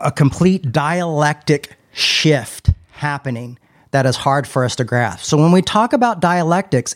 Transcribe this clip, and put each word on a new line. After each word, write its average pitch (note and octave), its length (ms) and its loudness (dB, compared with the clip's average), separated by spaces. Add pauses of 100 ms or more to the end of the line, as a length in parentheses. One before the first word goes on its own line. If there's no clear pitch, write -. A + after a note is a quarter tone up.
a - 60 0
complete D#3 600 0
dialectic D3+ 1080 -2 (160)
shift - 800 0 (200)
happening B2 640 -8 (340)
that C3+ 140 2
is B2+ 100 2
hard C#3 320 0
for B2+ 160 -2
us A#2+ 140 -2
to B2+ 80 -2
grasp. A#2+ 400 -2
So D#3 120 0
when D#3 140 6
we F#3 100 4
talk G#3+ 300 0
about A#3 300 0
dialectics, E3+ 720 0